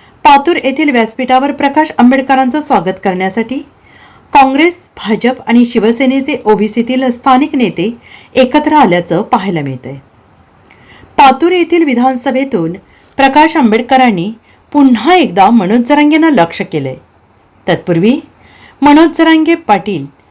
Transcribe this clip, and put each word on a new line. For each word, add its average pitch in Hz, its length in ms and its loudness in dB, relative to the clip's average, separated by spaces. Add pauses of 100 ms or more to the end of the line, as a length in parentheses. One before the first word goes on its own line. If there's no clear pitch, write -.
(220)
पातूर 285 320 2
येथील 285 340 -4
व्यासपीठावर 254 640 -2
प्रकाश 277 460 -2
आंबेडकरांचं 262 640 2
स्वागत 185 420 -4
करण्यासाठी 202 600 -4 (680)
काँग्रेस, 285 640 0
भाजप 226 380 -2 (120)
आणि 240 180 4
शिवसेनेचे 254 800 -2
ओबीसीतील 233 680 0
स्थानिक 262 440 0
नेते 226 420 -4 (380)
एकत्र 254 380 0
आल्याचं 180 480 0
पाहायला 196 400 -4
मिळतंय. 135 320 -10 (1200)
पातूर 277 340 4
येथील 339 320 0
विधानसभेतून 254 880 -2 (440)
प्रकाश 302 400 2
आंबेडकरांनी 233 760 0 (380)
पुन्हा 269 440 2
एकदा 196 340 2
मनोज 220 300 2
जरांगेंना 294 500 2
लक्ष 185 320 0
केलंय. 135 340 -6 (760)
तत्पूर्वी 180 500 0 (600)
मनोज 294 360 4
जरांगे 320 380 2
पाटील 196 500 -2 (260)